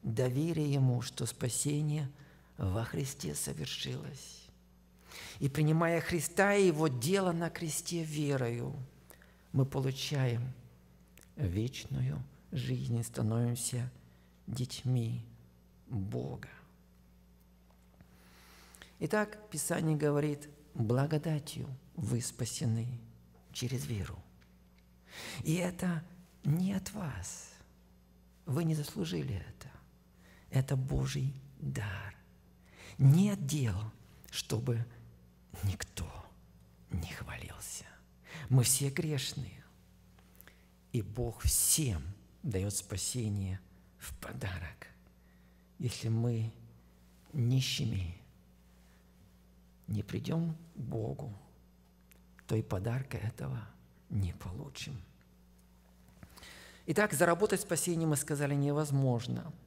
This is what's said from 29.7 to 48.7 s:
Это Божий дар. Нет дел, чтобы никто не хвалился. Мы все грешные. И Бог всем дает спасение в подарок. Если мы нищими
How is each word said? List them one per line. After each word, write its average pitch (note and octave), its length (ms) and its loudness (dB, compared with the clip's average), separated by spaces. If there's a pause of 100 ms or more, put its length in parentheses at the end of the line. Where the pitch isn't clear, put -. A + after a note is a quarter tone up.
Это C3+ 260 2
Божий C3+ 580 0 (260)
дар. F#2+ 560 -4 (840)
Нет F3+ 480 8
дел, C3 300 2 (540)
чтобы A#2 560 0 (800)
никто F2+ 460 -2 (840)
не E2 200 -4
хвалился. - 720 -10 (640)
Мы B2+ 140 8
все C#3 260 4
грешные. D3+ 720 -2 (1300)
И A#2+ 100 2
Бог A2 420 -4
всем G#2+ 600 4 (400)
дает G2+ 300 0
спасение G2+ 840 -2 (380)
в - 200 -12
подарок. F2+ 720 -8 (920)
Если A#2 300 -2
мы A2+ 440 2 (800)
нищими A#2 840 2 (1700)